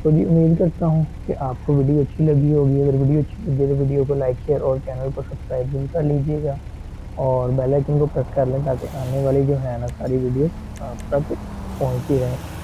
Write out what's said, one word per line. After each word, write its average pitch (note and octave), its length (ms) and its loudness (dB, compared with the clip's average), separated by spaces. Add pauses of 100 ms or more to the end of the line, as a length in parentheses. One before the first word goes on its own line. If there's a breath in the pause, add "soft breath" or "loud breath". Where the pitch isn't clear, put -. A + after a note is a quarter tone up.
तो D#3 80 4
जी E3 120 4
उम्मीद E3 340 4
करता F3 280 0
हूँ D#3+ 200 2 (200)
कि - 60 -4
आपको C3+ 420 -2
वीडियो C#3+ 260 4
अच्छी D3+ 260 0
लगी D3 260 4
होगी। C#3 280 4
अगर C#3 160 4
वीडियो C#3+ 240 4
अच्छी - 320 -6
लगी C#3 160 2
तो C#3 60 2
वीडियो C#3 300 2
को C#3 100 0
लाइक, C3 220 0
शेयर - 240 0
और C3+ 180 0
चैनल B2+ 340 -6
को C3+ 100 -8
सब्सक्राइब B2+ 460 -6
भी C#3 200 -4
कर D#3+ 140 -2
लीजिएगा D3 540 0 (640)
और C3 320 0
बेल C3 240 2
आइकन C#3+ 240 2
को D3 80 4
प्रेस C#3 280 -2
कर C3+ 120 2
लें C#3 180 -2
ताकि B2+ 220 -2 (120)
आने C3 260 -2
वाली C3+ 220 4
जो C#3+ 100 2
है B2+ 240 -4
ना A#2+ 80 -4
सारी B2+ 300 -2
वीडियो B2+ 280 0 (360)
आप B2 160 -10 (120)
तक C#3+ 260 0 (440)
पहुँचती B2+ 380 0
रहे। B2+ 460 -4